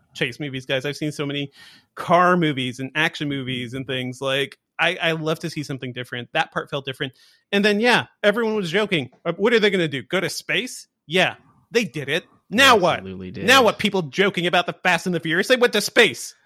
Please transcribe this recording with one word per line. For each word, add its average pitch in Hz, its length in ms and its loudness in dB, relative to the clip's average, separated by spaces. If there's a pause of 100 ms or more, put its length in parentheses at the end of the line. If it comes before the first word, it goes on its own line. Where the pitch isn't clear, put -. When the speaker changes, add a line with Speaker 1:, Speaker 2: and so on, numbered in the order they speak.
(140)
Speaker 1:
chase 131 240 -6
movies, 135 280 -10
guys. 131 180 -2
I've 143 140 -6
seen 151 140 -4
so 147 140 -6
many 143 240 -6 (440)
car 180 420 4
movies 131 420 0
and 135 160 -8
action 156 340 -2
movies 127 460 -6
and 131 120 -8
things. 127 340 -6
Like, 135 380 -2 (200)
I, 170 220 0
I 165 120 0
love 160 260 -2
to 170 100 -6
see 151 140 -6
something 131 320 -10
different. 120 400 -10
That 160 180 -2
part 147 160 -6
felt 139 160 -6
different. 135 300 -8 (360)
And 202 140 2
then, 208 160 2
yeah, 220 280 2 (140)
everyone 214 340 2
was 185 140 -4
joking. 175 380 -2 (160)
Uh, 170 80 -2
what 202 220 2
are 226 40 6
they 202 120 4
gonna 180 180 0
do? 131 140 -6
Go 185 180 -2
to 170 80 -2
space? - 580 -6 (200)
Yeah, 156 300 0 (340)
they 233 140 2
did 139 260 -8
it. 170 160 -4 (240)
Now 247 260 6
Speaker 2:
They 185 60 2
Speaker 1:
what? 156 160 2
Speaker 2:
absolutely 92 340 -12
did. 170 140 -8
Speaker 1:
Now 262 180 6
what? 190 140 2
People 196 240 0
joking 180 440 0
about 175 200 0
the 170 80 -6
Fast 175 320 0
and 185 80 0
the 165 40 0
Furious? 165 300 -2
They 254 80 4
went 240 160 4
to 208 80 2
space. - 540 2 (120)